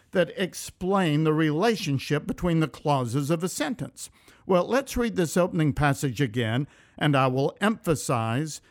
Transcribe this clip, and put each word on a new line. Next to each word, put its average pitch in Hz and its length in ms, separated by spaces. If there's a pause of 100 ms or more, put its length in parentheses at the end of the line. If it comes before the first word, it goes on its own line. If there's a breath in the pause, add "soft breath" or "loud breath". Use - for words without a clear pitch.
(120)
that 175 240
explain 180 880
the 156 80
relationship 156 920
between 165 340
the 156 80
clauses 135 600
of 165 120
a 180 60
sentence. - 600 (380 soft breath)
Well, 180 180
let's 262 320
read 233 200
this 175 200
opening 170 360
passage 139 480
again, 120 460 (300 soft breath)
and 147 200
I 135 100
will 131 340
emphasize 147 1000 (100)